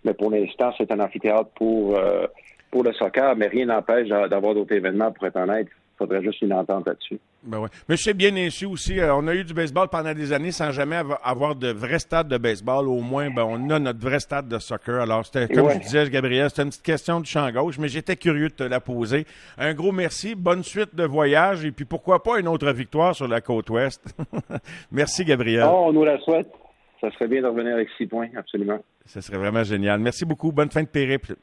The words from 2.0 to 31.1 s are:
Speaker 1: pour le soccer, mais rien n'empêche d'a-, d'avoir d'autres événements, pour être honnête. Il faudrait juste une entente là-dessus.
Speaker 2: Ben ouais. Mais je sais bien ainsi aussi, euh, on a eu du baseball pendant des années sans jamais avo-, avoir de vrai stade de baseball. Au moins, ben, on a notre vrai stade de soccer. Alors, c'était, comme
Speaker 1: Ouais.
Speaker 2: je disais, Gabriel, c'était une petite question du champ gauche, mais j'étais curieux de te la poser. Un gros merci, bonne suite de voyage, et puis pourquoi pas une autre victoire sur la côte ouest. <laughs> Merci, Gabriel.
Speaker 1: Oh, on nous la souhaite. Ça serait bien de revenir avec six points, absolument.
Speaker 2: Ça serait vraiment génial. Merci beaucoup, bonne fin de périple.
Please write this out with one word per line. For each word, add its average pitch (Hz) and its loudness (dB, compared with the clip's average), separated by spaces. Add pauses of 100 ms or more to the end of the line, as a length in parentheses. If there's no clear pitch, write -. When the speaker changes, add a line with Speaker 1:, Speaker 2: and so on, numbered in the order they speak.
Speaker 1:
pour 123 2
le 117 2
soccer, 131 2
mais 107 2
rien 117 0
n'empêche 117 2
d'a-, 101 2
d'avoir 98 2
d'autres 104 0
événements, 101 0
pour 95 -8
être 90 -4
honnête. 98 0
Il - -20
faudrait 95 -2
juste 101 -4
une 101 2
entente 95 0
là-dessus. - -8 (240)
Speaker 2:
Ben 110 -8
ouais. 110 -6 (200)
Mais 165 2
je - -4
sais 214 2
bien 196 2
ainsi 185 -4
aussi, 190 -4
euh, 156 4
on 147 0
a 165 0
eu 190 -2
du 165 -10
baseball 165 0
pendant 160 -4
des 151 -6
années 147 -2
sans 160 -4
jamais 143 -2
avo-, 143 -4
avoir 135 -2
de 127 -4
vrai 120 -4
stade 165 -2
de 131 0
baseball. 120 0
Au 123 0
moins, 135 -4
ben, 123 0
on 117 -2
a 156 2
notre 123 -2
vrai 131 0
stade 139 -6
de 113 -4
soccer. 120 -4
Alors, 113 0
c'était, 123 -2
comme 127 6
Speaker 1:
Ouais. 147 6
Speaker 2:
je - -4
disais, 143 2
Gabriel, 131 2
c'était - -4
une 143 0
petite - -14
question 170 0
du 160 -8
champ 147 0
gauche, 135 -2
mais 151 -2
j'étais 156 -4
curieux 156 0
de 151 -8
te - -6
la 127 0
poser. 123 -2 (320)
Un 151 -2
gros 165 0
merci, 190 -4
bonne 180 2
suite 202 -6
de 170 0
voyage, 156 4
et 151 -4
puis 139 -10
pourquoi 175 2
pas 233 2
une 175 -2
autre 151 0
victoire 151 2
sur 139 -6
la 117 0
côte 113 -2
ouest. 127 -2 (360)
<laughs> - -12
Merci, 147 0
Gabriel. 117 4
Speaker 1:
Oh, 175 6
on 160 4
nous 156 6
la 147 4
souhaite. 165 0 (540)
Ça 110 -2
serait - -4
bien 131 0
de 127 0
revenir 120 -2
avec 117 0 (100)
six - -4
points, 117 -6
absolument. 104 -4 (220)
Speaker 2:
Ça - -14
serait 98 -8
vraiment 104 0
génial. 104 0
Merci 120 -2
beaucoup, 160 -2
bonne 147 2
fin 160 0
de 147 -4
périple. 135 -2